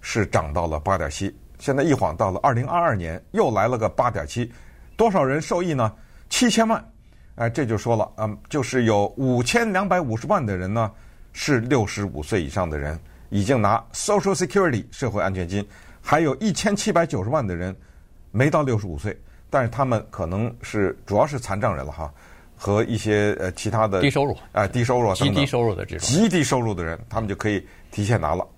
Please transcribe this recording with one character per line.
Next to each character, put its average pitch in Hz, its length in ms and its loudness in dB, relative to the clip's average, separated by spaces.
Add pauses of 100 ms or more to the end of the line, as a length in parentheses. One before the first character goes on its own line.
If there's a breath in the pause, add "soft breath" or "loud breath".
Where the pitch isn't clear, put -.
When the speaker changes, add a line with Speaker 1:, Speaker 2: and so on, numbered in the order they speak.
Speaker 1:
是 - 260 -2
涨 80 260 -2
到 85 140 -2
了 78 120 -4
八 95 200 0
点 78 120 -4
七， 98 240 -6 (240)
现 135 180 -2
在 139 60 2
一 156 120 4
晃 85 220 0
到 101 140 2
了 92 120 -4
二 139 100 4
零 123 140 0
二 170 120 -2
二 165 160 2
年， 85 360 -6
又 190 200 2
来 104 180 2
了 123 100 0
个 110 100 0
八 120 220 0
点 76 160 -6
七， 120 260 -6 (440 loud breath)
多 226 140 4
少 180 140 2
人 135 160 0
受 175 220 -2
益 175 100 -2
呢？ 120 180 2 (400 soft breath)
七 247 200 4
千 226 180 4
万。 220 140 0 (540 soft breath)
哎， 113 120 0
这 135 160 0
就 110 140 0
说 117 160 2
了， 107 220 0
嗯， 107 200 -4 (140)
就 147 120 0
是 123 220 2
有 104 220 4 (100)
五 127 260 2
千 220 300 2
两 190 160 0
百 180 120 2
五 117 160 -2
十 113 100 -8
万 170 180 2
的 101 120 -2
人 92 160 -4
呢， 110 180 0 (420 soft breath)
是 139 280 0
六 120 260 2
十 101 180 -6
五 76 180 -6
岁 95 200 0
以 69 80 -4
上 90 180 -2
的 76 80 -4
人， 73 220 -6 (320 soft breath)
已 101 120 0
经 117 200 2
拿 104 200 2 (120)
Social 196 400 2
Security 175 560 2
社 123 200 -4
会 95 120 -2
安 92 120 0
全 90 140 -4
金， 101 180 -2 (360 loud breath)
还 151 180 2
有 147 160 2
一 214 160 0
千 202 240 -2
七 208 160 -2
百 165 140 4
九 107 180 -2
十 110 60 -4
万 143 160 0
的 90 100 -2
人 90 180 -6 (560 soft breath)
没 131 200 2
到 156 120 2
六 127 160 0
十 101 80 -6
五 80 120 -8
岁， 98 200 -6 (300 soft breath)
但 139 140 2
是 117 80 -2
他 127 160 -2
们 117 240 0
可 90 160 -6
能 101 340 -4
是， - 460 -2
主 98 100 0
要 123 100 4
是 143 120 -6
残 101 200 -4
障 104 160 0
人 67 120 -8
了 73 40 -10
哈， 78 220 -10 (420 loud breath)
和 104 300 0
一 113 140 -4
些， 104 420 2
呃， 92 120 -4
其 - 180 -6
他 110 180 2
的 95 140 0
Speaker 2:
低 143 80 4
收 139 160 0
入。 113 100 -2 (160)
Speaker 1:
哎， 101 160 2
低 117 160 0
收 123 160 2
入 113 80 2
啊 95 100 2
等 139 100 2
等。 104 60 2
Speaker 2:
极 117 60 2
低 143 60 2
收 120 160 0
入 113 120 2
的 95 120 -8
这 87 100 -10
种。 82 100 -6
Speaker 1:
极 165 220 4
低 165 160 2
收 127 160 0
入 113 140 0
的 85 100 -6
人， 82 140 -6 (100)
他 - 120 -4
们 110 80 -4
就 98 60 -2
可 107 140 -2
以 101 160 0 (260 loud breath)
提 104 140 -4
前 104 160 2
拿 78 140 0
了。 90 120 -4 (120)